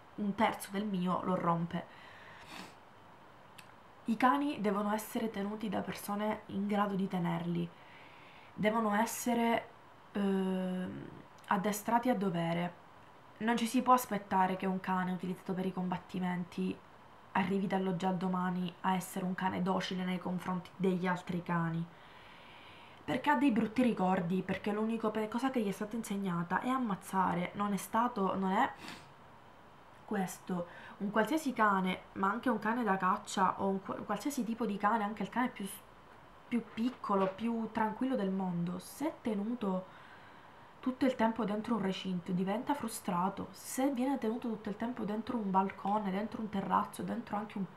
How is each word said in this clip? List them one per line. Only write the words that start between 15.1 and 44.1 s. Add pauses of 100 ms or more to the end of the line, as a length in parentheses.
utilizzato
per
i
combattimenti (580)
arrivi
dall'oggi
al
domani
a
essere
un
cane
docile
nei
confronti
degli
altri
cani, (1160)
perché
ha
dei
brutti
ricordi,
perché
l'unica
pe-,
cosa
che
gli
è
stata
insegnata
è
ammazzare.
Non
è
stato,
non
è (1300)
questo. (320)
Un
qualsiasi
cane, (100)
ma
anche
un
cane
da
caccia
o
un
qua-,
qualsiasi
tipo
di
cane,
anche
il
cane
più
s-, (680)
più (100)
piccolo,
più
tranquillo
del
mondo,
se
tenuto (800)
tutto
il
tempo
dentro
un
recinto,
diventa
frustrato.
Se
viene